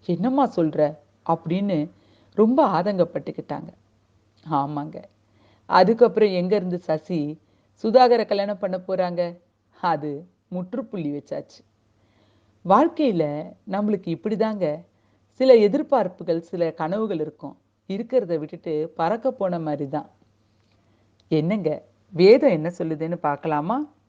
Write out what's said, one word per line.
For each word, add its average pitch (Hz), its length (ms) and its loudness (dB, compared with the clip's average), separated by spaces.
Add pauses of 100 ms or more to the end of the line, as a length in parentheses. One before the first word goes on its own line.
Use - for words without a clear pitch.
"என்னம்மா 240 500 0
சொல்ற?" 151 400 0 (300)
அப்படின்னு 170 640 -2 (440)
ரொம்ப 220 480 2
ஆதங்கப்பட்டுக்கிட்டாங்க. 160 840 -4 (840)
ஆமாங்க, 147 520 -4 (640)
அதுக்கப்புறம் 214 640 4
எங்க 185 280 0
இருந்து 180 220 -4
சசி 156 600 -4 (440)
சுதாகரை 233 440 4
கல்யாணம் 202 320 -2
பண்ண 185 300 -6
போறாங்க? 175 500 -4 (420)
அது 151 460 -4 (220)
முற்றுப்புள்ளி 185 640 -8
வச்சாச்சு. 143 480 -10 (1040)
வாழ்க்கையில 185 880 0 (180)
நம்மளுக்கு 202 380 -4
இப்படிதாங்க 185 760 -4 (460)
சில 262 260 6
எதிர்பார்ப்புகள், 196 840 2
சில 170 320 -4
கனவுகள் 185 480 -4
இருக்கும். 151 380 -10 (300)
இருக்கிறத 202 500 -2
விட்டுட்டு 156 580 -6
பறக்க 220 360 -2
போன 180 260 -4
மாதிரி 147 300 -6
தான். 147 220 -8 (1160)
என்னங்க, 160 540 -2 (300)
வேதம் 220 380 6
என்ன 165 280 -2
சொல்லுதுன்னு 160 360 -4
பார்க்கலாமா? 160 760 -4 (160)